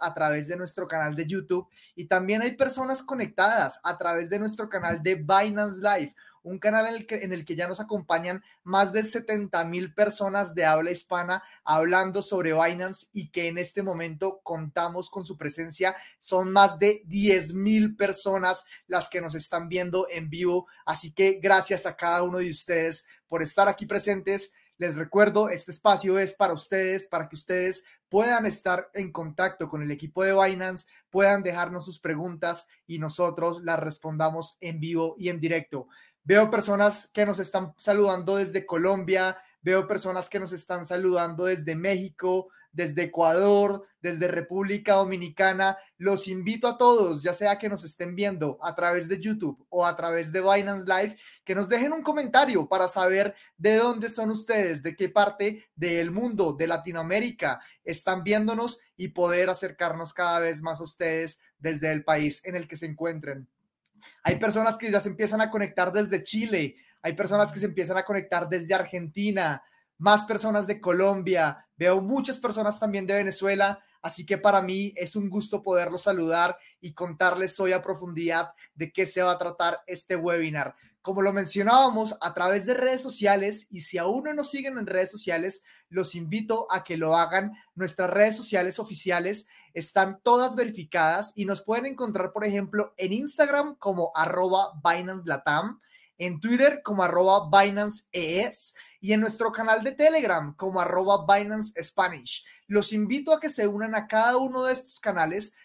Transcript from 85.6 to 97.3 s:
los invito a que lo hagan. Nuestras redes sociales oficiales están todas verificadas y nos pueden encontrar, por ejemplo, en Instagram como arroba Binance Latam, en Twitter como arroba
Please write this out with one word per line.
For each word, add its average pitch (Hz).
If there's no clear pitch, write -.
los 180
invito 214
a 185
que 170
lo 160
hagan. 185
Nuestras 180
redes 208
sociales 190
oficiales 185
están 190
todas 247
verificadas 185
y 208
nos 190
pueden 240
encontrar, 220
por 214
ejemplo, 208
en 185
Instagram 285
como 180
arroba 180
Binance 180
Latam, 156
en 175
Twitter 254
como 202
arroba 180